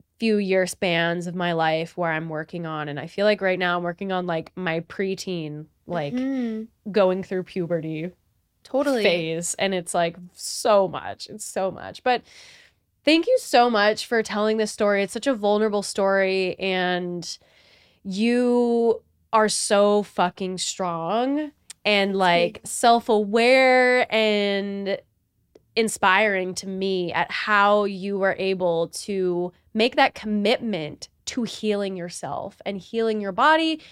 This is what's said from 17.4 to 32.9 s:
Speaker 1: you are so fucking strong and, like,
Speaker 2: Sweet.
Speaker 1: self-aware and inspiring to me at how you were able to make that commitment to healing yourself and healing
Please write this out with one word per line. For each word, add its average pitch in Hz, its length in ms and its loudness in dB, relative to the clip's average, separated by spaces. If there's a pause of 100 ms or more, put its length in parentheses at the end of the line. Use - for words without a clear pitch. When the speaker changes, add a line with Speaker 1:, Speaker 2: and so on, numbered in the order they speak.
Speaker 1:
you 233 1000 2 (300)
are 214 160 4
so 208 540 4
fucking 185 560 -4
strong 220 920 -4 (320)
and, 202 320 2
like, 175 420 2
Speaker 2:
Sweet. - 100 -16
Speaker 1:
self-aware 247 1500 4
and 202 840 0 (760)
inspiring 196 800 2
to - 140 -10
me 190 440 -4
at - 180 -2
how 208 540 2
you 196 340 -6
were 190 200 0
able 175 500 0
to 180 640 -4 (200)
make 226 240 0
that 277 180 4
commitment 208 960 -4 (160)
to 240 200 -6
healing 202 520 -4
yourself 175 680 -10
and 202 120 -6
healing 220 420 -4